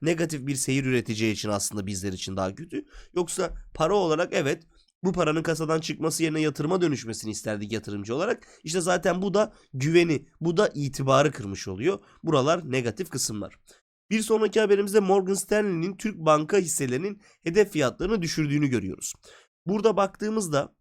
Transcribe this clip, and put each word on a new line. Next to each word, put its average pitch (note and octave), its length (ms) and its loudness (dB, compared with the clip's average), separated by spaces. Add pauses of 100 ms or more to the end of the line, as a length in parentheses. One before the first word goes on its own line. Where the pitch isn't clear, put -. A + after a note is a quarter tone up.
negatif D#3 440 -2
bir C#3 80 -2
seyir C3+ 300 -2
üreteceği A2+ 480 0
için G#2 160 -6
aslında G#2 380 -2
bizler G2 260 -6
için F#2+ 240 -8
daha F#2+ 180 -2
kötü. - 300 -10 (300)
Yoksa E3+ 400 -2 (200)
para E3 200 2
olarak E3+ 380 2
evet D#3+ 300 0 (440)
bu F#3+ 60 2
paranın D#3+ 300 2
kasadan D#3+ 380 0
çıkması D#3 420 -2
yerine D#3 180 0
yatırıma D#3 400 0
dönüşmesini A2+ 500 -2
isterdik G#2 420 -6
yatırımcı G2+ 420 -6
olarak. F#3+ 320 -2 (180)
İşte E3+ 160 -4
zaten F3+ 420 2
bu G3 120 0
da G#3 180 2 (220)
güveni, D#3+ 520 4 (140)
bu D#3+ 160 0
da G3+ 180 4
itibarı C#3 580 2
kırmış G2+ 360 -8
oluyor. B2+ 300 -2 (240)
Buralar D3+ 500 2
negatif B2 380 -4
kısımlar. G#2+ 440 -6 (560)
Bir G#3+ 120 0
sonraki G#3+ 380 2
haberimizde G3+ 400 4
Morgan G3 340 4
Stanley'nin G3 640 0
Türk G3+ 200 -6
banka D#3 420 4
hisselerinin D#3+ 600 -2 (220)
hedef F#3+ 300 2
fiyatlarını E3+ 500 0
düşürdüğünü D3 440 0
görüyoruz. G2+ 460 -2 (540)
Burada G#3 300 2
baktığımızda G3 840 -2